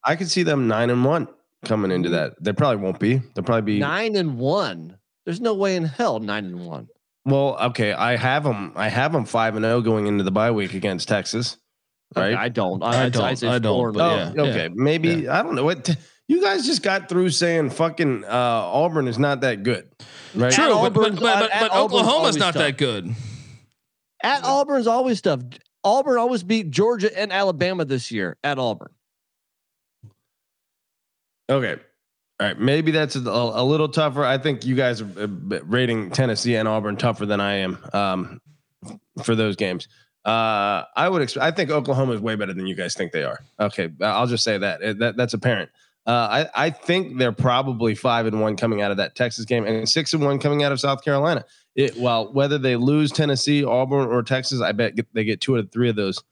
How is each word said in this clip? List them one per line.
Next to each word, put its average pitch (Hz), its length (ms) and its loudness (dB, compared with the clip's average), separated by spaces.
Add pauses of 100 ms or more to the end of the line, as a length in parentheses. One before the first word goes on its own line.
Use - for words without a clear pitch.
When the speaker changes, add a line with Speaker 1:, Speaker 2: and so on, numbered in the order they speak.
Speaker 1:
I 147 100 2
could 175 140 -6
see 185 140 2
them 139 260 2
nine 113 220 2
and 123 120 2
one 147 240 2 (380)
coming 104 260 0
into 90 200 0
that. 78 300 -2
They 104 120 -2
probably 120 280 2
won't 95 180 -4
be. 117 180 2
They'll 98 260 -6
probably 110 300 0
be 104 60 0
Speaker 2:
Nine 202 360 -2
and 156 220 0
one. 117 600 -2 (280)
There's 175 160 -6
no 226 140 0
way 190 200 0
in 170 80 -2
hell 151 380 -2
nine 104 240 -4
and 87 200 -10
one. 85 220 -12 (380)
Speaker 1:
Well, 135 340 2
okay. 113 320 0
I 117 240 0
have 131 320 0
'em, 101 300 -4
I 107 100 -2
have 127 260 0
'em 123 120 0
five 113 320 0
and 110 80 0
oh 117 160 2
going 107 260 2
into 101 160 0
the 95 80 0
bye 110 200 2
week 98 220 -2
against 95 360 -4
Texas. 110 480 -2 (580)
Speaker 2:
Okay, 101 180 0
Speaker 1:
Right? 107 120 -2
Speaker 2:
I - 20 -2
don't. 95 340 -2
I, 98 40 -4
Speaker 3:
I 123 200 2
Speaker 2:
I, 127 40 0
Speaker 3:
don't. 113 160 0
Speaker 2:
I 127 80 0
say 123 160 -4
Speaker 3:
I 123 100 2
don't, 107 160 2
Speaker 2:
four - 140 2
and - 80 -4
Speaker 3:
but - 60 4 (100)
Speaker 1:
Oh, - 20 2
Speaker 3:
yeah, 92 340 -2
Speaker 1:
okay. 90 140 0
Speaker 3:
yeah. 82 100 -4
Speaker 1:
Maybe. 156 360 2
Speaker 3:
Yeah. 151 280 0
Speaker 1:
I 226 60 2
don't 339 120 -4
know. 135 100 0
What 160 180 0
t-, 175 140 0 (320)
you 349 120 4
guys 392 240 0
just 262 160 0
got 190 280 -2
through 180 220 2
saying 165 400 0
fucking, 151 520 0
uh, 95 60 -14
Auburn 123 800 0
is 117 120 -2
not 139 220 2
that 110 220 0
good. 110 260 -2 (460)
Right? 123 180 2
Speaker 3:
True, 269 320 4
Speaker 2:
At 220 80 0
Speaker 3:
but, - 0 -
but, 214 140 4
Speaker 2:
Auburn, 208 120 0
Speaker 3:
but, 233 60 0
Speaker 2:
at 214 160 4
Speaker 3:
but, 220 80 2 (100)
but 220 120 2
Speaker 2:
Auburn's 202 220 2
Speaker 3:
Oklahoma's 240 140 4 (120)
Speaker 2:
always 208 180 2
Speaker 3:
not 175 160 2
Speaker 2:
tough. 156 100 0
Speaker 3:
that 139 140 0
good. 110 360 -2 (1120)
Speaker 2:
At 262 220 0
Auburn's 269 420 2
always 240 340 2
tough. 143 200 0 (420)
Auburn 254 360 4
always 240 240 0
beat 190 280 0
Georgia 208 480 2
and 202 140 -2
Alabama 180 500 0
this 131 280 -4
year 95 320 -4
at 139 160 -2
Auburn. 117 320 -4 (2500)
Speaker 1:
Okay. 127 240 2 (640)
All 104 80 0
right. 82 120 -4
Maybe 151 320 2
that's 151 240 0
a, 131 60 -4
a 117 420 -2
little 147 260 2
tougher. 147 340 0
I 131 140 2
think 127 280 -2
you 127 100 0
guys 123 260 0
are, 101 160 -10
uh, 104 100 -4 (380)
rating 113 460 0
Tennessee 120 440 0
and 110 120 0
Auburn 104 280 -2
tougher 107 300 -2
than 101 160 0
I 101 140 0
am, 92 220 -2 (160)
um, 98 480 -2 (840)
for 113 120 0
those 107 200 0
games. 92 320 -4 (380)
Uh, 107 580 0 (120)
I 160 140 2
would 180 120 0
ex-, 127 160 -4
I 151 140 2
think 156 200 -2
Oklahoma 135 420 0
is 104 80 -4
way 113 140 -2
better 98 180 -4
than 92 140 -6
you 92 80 -4
guys 90 180 -6
think 87 180 -6
they 78 120 -2
are. 60 160 -6 (200)
Okay. 101 300 -2 (120)
I'll 107 260 2
just 120 160 -2
say 107 140 0
that. 95 240 -4
It, 104 180 -4
that, 113 180 0
that's 120 160 -2
apparent. 107 380 -2 (340)
Uh, 120 400 2 (100)
I, 135 100 2
I 165 40 0
think 170 480 -2
they're 123 140 2
probably 123 600 0
five 117 320 0
and 110 160 0
one 107 140 2
coming 107 260 0
out 101 100 0
of 98 60 -2
that 98 180 -2
Texas 117 300 -2
game 117 200 0
and 110 220 -2
six - 260 0
and 151 100 2
one 139 160 2
coming 147 240 2
out 143 80 2
of 131 80 -2
South 135 240 0
Carolina. 147 420 0 (300)
It, 131 220 0
well, 117 360 0
whether 139 240 2
they 127 200 2
lose 143 340 2
Tennessee, 143 520 2
Auburn, 131 440 2
or 120 160 0
Texas, 131 380 -2
I 95 100 0
bet 107 240 0
get, 110 180 -2
they 110 100 0
get 104 180 -2
two 131 140 2
out 117 60 2
of 95 100 -8
three 120 180 2
of 107 60 0
those. 98 260 -2 (100)